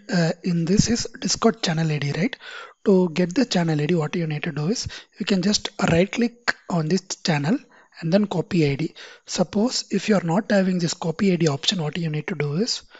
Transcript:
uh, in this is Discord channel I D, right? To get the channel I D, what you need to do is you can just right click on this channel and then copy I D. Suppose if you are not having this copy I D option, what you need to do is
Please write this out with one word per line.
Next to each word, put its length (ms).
uh, 200
in 220
this 240
is 180
Discord 420
channel 300
I 60
D, 140
right? 240
To 260
get 240
the 120
channel 340
I 60
D, 80
what 220
you 100
need 160
to 100
do 160
is 200
you 60
can 180
just 280
right 180
click 440
on 200
this 140
channel 320
and 120
then 140
copy 440
I 40
D. 200
Suppose 640
if 180
you 80
are 80
not 260
having 280
this 160
copy 380
I 40
D 120
option, 320
what 160
you 140
need 160
to 80
do 200
is 280